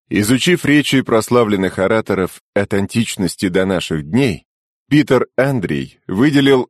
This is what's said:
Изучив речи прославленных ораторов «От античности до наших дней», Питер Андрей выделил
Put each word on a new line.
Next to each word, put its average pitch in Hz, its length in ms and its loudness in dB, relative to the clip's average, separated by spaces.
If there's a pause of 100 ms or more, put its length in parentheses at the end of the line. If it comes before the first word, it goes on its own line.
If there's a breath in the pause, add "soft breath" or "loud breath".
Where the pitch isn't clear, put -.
Изучив 123 540 0
речи 143 380 2
прославленных 104 800 0
ораторов 98 600 -2 (140)
«От 101 220 -2
античности 98 720 -4
до 92 180 0
наших 82 380 -4
дней», 104 420 -2 (440)
Питер 139 380 2 (100)
Андрей 85 720 -2
выделил 135 640 2